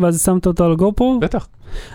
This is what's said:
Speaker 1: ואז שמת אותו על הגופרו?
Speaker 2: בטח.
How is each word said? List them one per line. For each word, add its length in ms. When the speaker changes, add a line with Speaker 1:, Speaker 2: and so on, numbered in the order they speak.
Speaker 1:
ואז 240
שמת 220
אותו 180
על 60
הגופרו? 480
Speaker 2:
בטח. 280